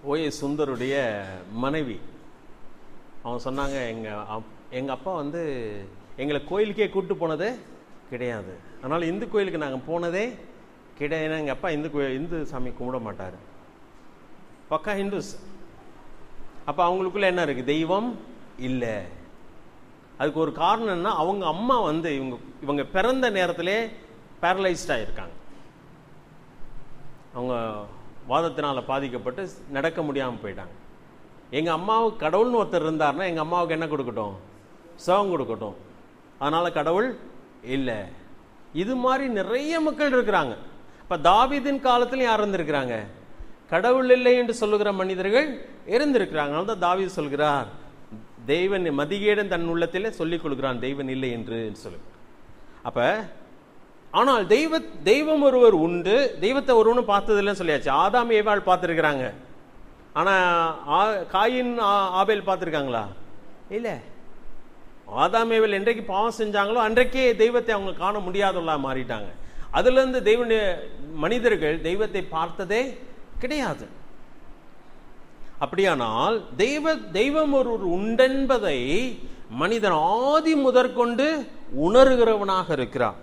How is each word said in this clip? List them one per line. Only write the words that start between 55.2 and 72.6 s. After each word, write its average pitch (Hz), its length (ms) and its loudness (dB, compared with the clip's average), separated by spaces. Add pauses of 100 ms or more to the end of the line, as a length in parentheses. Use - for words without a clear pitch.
ஒருவர் 247 300 8
உண்டு, 175 680 2
தெய்வத்தை 254 340 2
ஒருவனும் 226 340 6
பார்த்ததில்லைன்னு 202 420 4
சொல்லியாச்சு. 165 360 0
ஆதாம் 196 440 4
ஏவாள் 214 360 4
பார்த்திருக்கிறாங்க. 156 680 2 (800)
ஆனா, 185 220 2 (540)
ஆ-, 190 240 4
காயின், 233 640 0
ஆ-, 196 460 4
ஆபேல் 190 40 2
பார்த்திருக்காங்களா? 160 760 0 (640)
இல்ல. 202 300 -6 (1200)
ஆதாம் 147 120 4
ஏவாள் 226 420 4
என்றைக்கு 214 320 0
பாவம் 202 360 0
செஞ்சாங்களோ, 208 360 0
அன்றைக்கே 247 600 4
தெய்வத்தை 233 380 4
அவங்க 196 180 -2
காண 185 260 0
முடியாதவர்களா 180 720 0
மாறிட்டாங்க. 120 360 -4 (440)
அதுல 254 340 6
இருந்து 254 160 0
தெய்வனுடைய, 214 580 4 (340)
மனிதர்கள் 165 680 2
தெய்வத்தை 190 420 -2
பார்த்ததே 190 760 -2 (400)